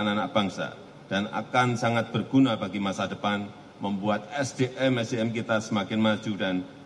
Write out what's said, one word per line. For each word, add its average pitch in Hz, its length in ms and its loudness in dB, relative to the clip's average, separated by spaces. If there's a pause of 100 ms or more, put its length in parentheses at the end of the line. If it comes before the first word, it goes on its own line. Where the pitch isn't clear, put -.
anak-anak 104 320 0
bangsa, 90 400 -2 (320)
dan 98 240 0
akan 120 480 0
sangat 117 320 0
berguna 120 480 4
bagi 98 160 -6
masa 98 320 -2
depan, 101 400 -2 (320)
membuat 101 560 -2
S 139 160 -2
D 127 240 0
M, 131 240 2
S 117 160 -2
D 110 80 0
M 113 80 0
kita 110 320 0
semakin 104 320 -2
maju 107 400 2
dan 92 240 0 (260)